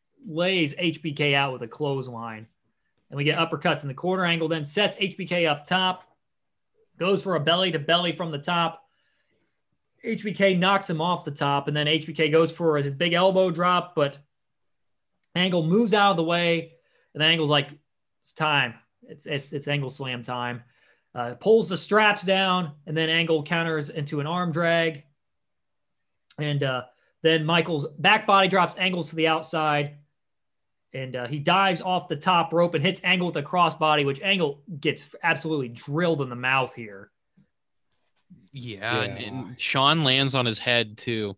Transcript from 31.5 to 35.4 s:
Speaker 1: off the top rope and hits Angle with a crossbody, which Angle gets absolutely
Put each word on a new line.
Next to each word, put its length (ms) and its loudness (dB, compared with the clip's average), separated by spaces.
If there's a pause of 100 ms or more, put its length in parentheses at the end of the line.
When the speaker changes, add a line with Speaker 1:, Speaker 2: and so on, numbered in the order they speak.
Speaker 1:
off 260 -2
the 80 -4
top 380 2
rope 200 4
and 100 0
hits 200 0
Angle 240 2
with 80 -4
a 80 -4
crossbody, 600 2
which 160 -4
Angle 420 0 (160)
gets 280 -4 (140)
absolutely 480 -2